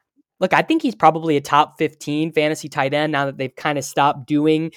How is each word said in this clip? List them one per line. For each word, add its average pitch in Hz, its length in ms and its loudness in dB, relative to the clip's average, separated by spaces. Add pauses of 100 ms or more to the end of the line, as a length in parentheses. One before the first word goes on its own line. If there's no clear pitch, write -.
(400)
Look, 185 140 -2
I 151 80 6
think 320 220 0
he's 240 120 -2
probably 160 400 2
a 139 60 0
top 147 360 0
fifteen 151 540 -4
fantasy 151 380 -2
tight 135 240 -4
end 151 180 0
now 143 140 -2
that 139 120 -8
they've 131 180 -8
kinda 147 260 -4
stopped 139 440 -2
doing 156 520 0